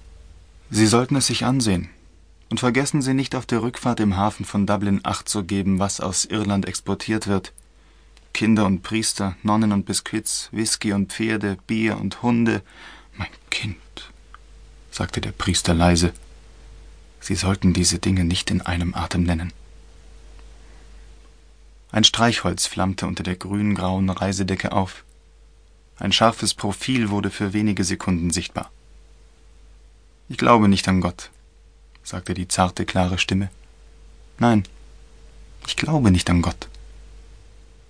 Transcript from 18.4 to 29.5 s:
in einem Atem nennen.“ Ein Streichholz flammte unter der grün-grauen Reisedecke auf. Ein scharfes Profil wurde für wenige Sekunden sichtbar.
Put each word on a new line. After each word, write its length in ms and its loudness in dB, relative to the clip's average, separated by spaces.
in 80 0
einem 340 -2
Atem 300 -2
nennen.“ 280 -2
Ein 140 4
Streichholz 600 2
flammte 400 -2
unter 180 -4
der 120 -4
grün-grauen 760 0
Reisedecke 600 -2
auf. 320 -4
Ein 140 -4
scharfes 420 2
Profil 560 -2
wurde 200 0
für 240 -2
wenige 280 2
Sekunden 480 0
sichtbar. 400 -4